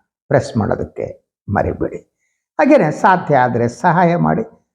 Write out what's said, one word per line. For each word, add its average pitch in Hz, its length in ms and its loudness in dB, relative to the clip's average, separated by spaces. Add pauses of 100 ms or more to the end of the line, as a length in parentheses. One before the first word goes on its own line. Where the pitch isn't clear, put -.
(280)
ಪ್ರೆಸ್ - 280 -2
ಮಾಡೋದಕ್ಕೆ - 800 -6 (140)
ಮರಿಬೇಡಿ. - 480 -4 (640)
ಹಾಗೇನೆ 269 300 4
ಸಾಧ್ಯ 165 460 0
ಆದ್ರೆ 120 320 0
ಸಹಾಯ 170 480 2
ಮಾಡಿ. 80 260 0 (320)